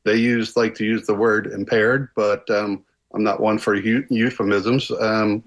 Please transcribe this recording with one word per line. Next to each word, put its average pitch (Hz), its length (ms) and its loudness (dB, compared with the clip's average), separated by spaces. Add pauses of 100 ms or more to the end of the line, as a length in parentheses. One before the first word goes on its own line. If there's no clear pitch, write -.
They 107 140 2
use, 117 380 0
like 113 200 2
to 110 100 -4
use 110 220 -2
the 107 80 0
word 107 320 0
impaired, 110 680 0
but, 104 340 -2
um, 104 340 -2 (300)
I'm 107 100 -2
not 107 160 0
one 107 180 2
for 107 180 0
eu-, 110 340 0
euphemisms. 113 800 0
Um, 110 560 0